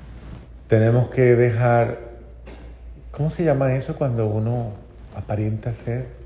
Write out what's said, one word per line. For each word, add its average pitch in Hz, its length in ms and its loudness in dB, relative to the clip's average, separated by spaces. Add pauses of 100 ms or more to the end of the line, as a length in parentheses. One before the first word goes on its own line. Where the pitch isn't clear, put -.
(680)
tenemos 117 400 4
que 123 280 6
dejar, 120 640 2 (1120)
¿cómo 151 180 -2
se 170 140 -2
llama 135 300 4
eso 135 220 -4
cuando 120 300 0
uno 110 460 -2 (440)
aparenta 107 580 -4
ser 120 320 -6 (200)